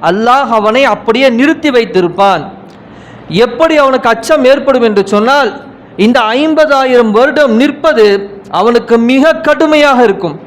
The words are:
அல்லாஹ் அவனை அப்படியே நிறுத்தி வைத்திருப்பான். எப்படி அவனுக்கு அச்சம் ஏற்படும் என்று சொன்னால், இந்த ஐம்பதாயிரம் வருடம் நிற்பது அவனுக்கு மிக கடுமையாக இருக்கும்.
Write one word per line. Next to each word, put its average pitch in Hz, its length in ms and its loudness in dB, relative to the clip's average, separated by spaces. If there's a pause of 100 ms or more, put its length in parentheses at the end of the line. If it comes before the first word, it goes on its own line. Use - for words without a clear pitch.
(100)
அல்லாஹ் 240 480 0
அவனை 214 240 0 (120)
அப்படியே 254 340 0 (100)
நிறுத்தி 302 380 0
வைத்திருப்பான். 190 640 0 (1000)
எப்படி 320 380 -2
அவனுக்கு 262 300 0
அச்சம் 262 400 -2
ஏற்படும் 262 360 0
என்று 202 140 0 (120)
சொன்னால், 247 360 0 (540)
இந்த 247 140 2 (220)
ஐம்பதாயிரம் 269 800 2
வருடம் 277 420 2
நிற்பது 285 460 0 (520)
அவனுக்கு 233 360 0 (160)
மிக 269 220 2 (160)
கடுமையாக 294 500 2 (100)
இருக்கும். 170 280 -4 (100)